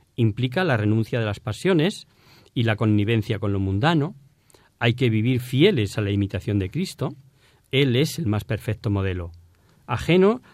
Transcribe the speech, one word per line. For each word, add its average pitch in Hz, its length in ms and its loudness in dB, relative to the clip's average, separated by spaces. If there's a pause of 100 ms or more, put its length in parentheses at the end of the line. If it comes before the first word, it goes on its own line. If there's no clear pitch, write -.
(160)
Implica 123 480 0
la 143 120 2
renuncia 107 420 0
de 113 80 -2
las 104 140 -6
pasiones 170 640 -2 (480)
y 127 80 0
la 113 140 2
connivencia 107 640 2
con 104 120 -2
lo 98 60 -2
mundano. 131 560 0 (640)
Hay 120 160 2
que 123 160 0
vivir 117 300 0
fieles 127 580 2
a - 20 0
la 101 120 0
imitación 101 460 -2
de 95 120 -2
Cristo. 143 460 -6 (560)
Él 131 240 2
es 160 220 0
el 165 80 -4
más 104 180 0
perfecto 107 460 -6
modelo, 92 420 -4 (540)
ajeno 185 540 2 (140)